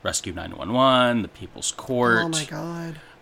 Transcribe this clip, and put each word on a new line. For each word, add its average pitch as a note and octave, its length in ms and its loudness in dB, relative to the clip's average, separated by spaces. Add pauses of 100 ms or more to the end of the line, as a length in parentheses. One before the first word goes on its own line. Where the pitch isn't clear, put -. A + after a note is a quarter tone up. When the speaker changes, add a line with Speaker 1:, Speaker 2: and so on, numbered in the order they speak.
Speaker 1:
Rescue - 320 -4
nine E2+ 220 -10
one F#2 180 -6
one, B2+ 480 4
The F2+ 60 -8
People's - 440 -10
Court. A#2+ 480 2
Speaker 2:
Oh B2 80 0
my D#3+ 160 -2
God. E3 560 -10 (220)